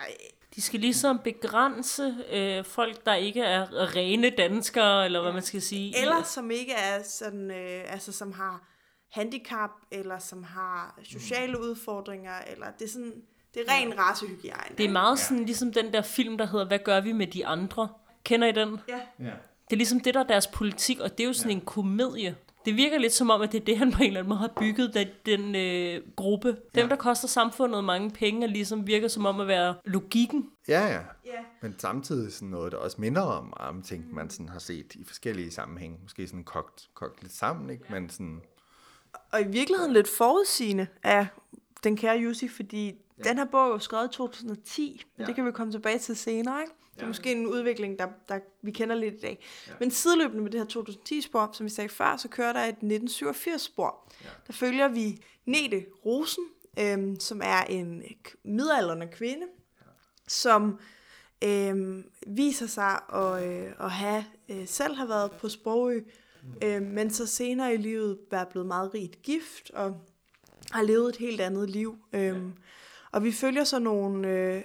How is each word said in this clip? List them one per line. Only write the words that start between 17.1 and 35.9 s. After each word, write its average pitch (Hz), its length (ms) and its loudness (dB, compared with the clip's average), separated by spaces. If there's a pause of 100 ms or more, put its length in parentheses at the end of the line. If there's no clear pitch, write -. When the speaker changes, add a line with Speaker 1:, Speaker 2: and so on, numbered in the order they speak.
Speaker 2:
med 208 160 2
de 180 180 -4
andre? 190 440 0 (340)
Kender 233 240 6
I 226 40 6
den? 214 360 0
Speaker 1:
Ja. 247 120 -6 (200)
Speaker 3:
Ja. 127 60 -8
Speaker 2:
Det - 460 -10
er 226 40 2
ligesom 233 240 4
det, 247 140 2
der 269 60 4
er 262 80 2
deres 202 200 6
politik, - 520 -2
og - 180 -4
det 226 60 2
er 247 40 2
jo 254 60 0
sådan 233 180 0
Speaker 3:
Ja. 196 60 2
Speaker 2:
en 180 80 -6
komedie. 208 680 0 (300)
Det 214 100 2
virker 294 220 6
lidt 233 160 4
som 240 160 4
om, 214 120 8
at 214 100 0
det 220 100 0
er - 40 -6
det, 214 120 4
han 254 140 6
på - 120 2
en 247 40 6
eller 190 120 0
anden 185 100 -2
måde 208 100 2
har 233 200 0
bygget, 214 340 2
den, 202 140 2 (180)
den, 202 300 2
øh, 180 460 0 (140)
gruppe. 202 340 2
Dem, 240 340 2
Speaker 3:
Ja. 240 40 2
Speaker 2:
der 269 80 4
koster 247 320 2
samfundet 233 560 2
mange 196 280 0
penge, 220 340 0
og 220 40 2
ligesom 208 380 -2
virker 214 200 4
som 220 180 0
om 196 140 2
at 196 80 0
være 180 280 4 (100)
logikken. 226 640 2 (180)
Speaker 3:
Ja, 180 200 4
ja. 101 140 0 (240)
Speaker 1:
Ja. 233 180 -12 (180)
Speaker 3:
Men 104 180 -8
samtidig 117 540 -4
sådan 101 140 -12
noget, 87 240 -6
der - 60 -6
også 92 240 -6
minder 131 200 2
om, 98 360 -4
om 80 240 -10
ting, 82 260 -10
Speaker 1:
Mm. 80 80 -12
Speaker 3:
man 76 140 -8
sådan 82 200 -12
har 90 100 -12
set 82 360 -12
i - 80 -18
forskellige 90 480 -8
sammenhænge. 85 520 -10